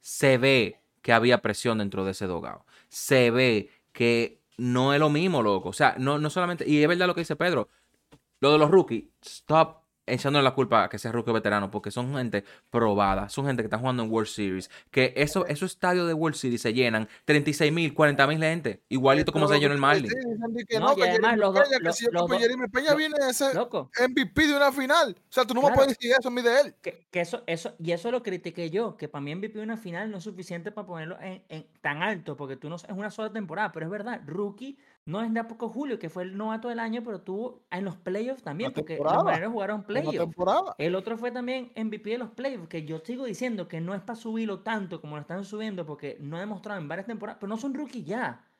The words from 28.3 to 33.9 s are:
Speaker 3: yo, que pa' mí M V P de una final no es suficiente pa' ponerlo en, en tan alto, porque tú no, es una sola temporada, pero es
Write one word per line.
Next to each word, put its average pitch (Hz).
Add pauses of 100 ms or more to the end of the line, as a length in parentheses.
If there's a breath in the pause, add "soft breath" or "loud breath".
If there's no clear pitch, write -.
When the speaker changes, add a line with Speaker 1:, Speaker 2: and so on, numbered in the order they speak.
Speaker 3:
yo, 190
que 151
pa' 147
mí 143
M 180
V 214
P 214
de 214
una 220
final 196
no 202
es 170
suficiente 180
pa' 208
ponerlo 170
en, 190
en 156 (140)
tan 147
alto, 175
porque 135
tú 147
no, 170
es 165
una 202
sola 220
temporada, 196
pero 160
es 165